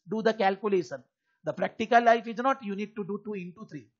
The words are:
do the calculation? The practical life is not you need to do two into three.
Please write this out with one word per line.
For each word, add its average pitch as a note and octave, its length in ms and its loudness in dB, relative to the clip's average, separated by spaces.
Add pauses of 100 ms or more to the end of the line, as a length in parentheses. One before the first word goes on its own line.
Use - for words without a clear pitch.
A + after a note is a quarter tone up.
do A3 120 -4
the G#3+ 120 2
calculation? G3 720 -2 (400)
The D3+ 100 -4
practical A3+ 500 2
life A#3 240 4
is A3+ 100 -8
not C4 260 0
you G3+ 120 -6
need G#3 200 -8
to G#3+ 80 -8
do G3+ 200 -6
two G#3+ 100 -8
into F#3 360 -12
three. B2+ 180 -16 (120)